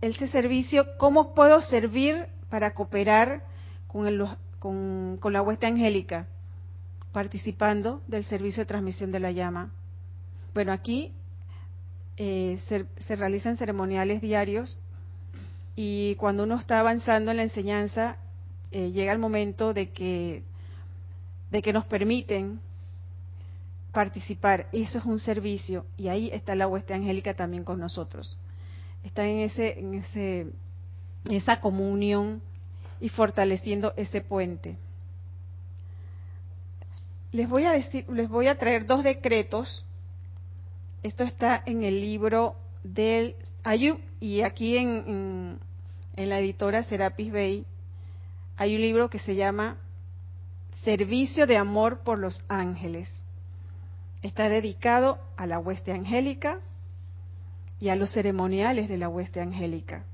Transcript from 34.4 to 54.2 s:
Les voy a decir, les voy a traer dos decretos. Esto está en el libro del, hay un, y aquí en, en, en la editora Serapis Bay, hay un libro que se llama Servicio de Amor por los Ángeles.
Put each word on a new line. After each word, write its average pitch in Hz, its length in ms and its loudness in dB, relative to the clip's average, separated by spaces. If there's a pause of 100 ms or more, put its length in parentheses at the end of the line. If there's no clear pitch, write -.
Les 233 160 2
voy 262 180 6
a 339 60 6
decir, 269 380 2
les 233 200 2
voy 233 180 6
a 277 100 6
traer 226 280 2
dos 262 180 6
decretos. 247 840 2 (1160)
Esto 214 200 -2
está 247 420 2
en 226 180 0
el 196 180 2
libro 214 540 2 (280)
del, 226 520 2 (280)
hay 233 280 4
un, 320 80 0 (200)
y 208 220 0
aquí 226 360 2
en, 247 100 4
en, 196 720 -4 (560)
en 196 140 -2
la 196 100 2
editora 202 440 2
Serapis 214 480 -2
Bay, 202 340 0 (920)
hay 208 180 4
un 214 60 2
libro 226 280 6
que 220 80 -6
se 202 180 -2
llama 202 420 0 (1080)
Servicio 240 640 4
de 240 100 8
Amor 208 420 4
por 226 200 0
los 185 280 -4
Ángeles. 180 640 -4 (1120)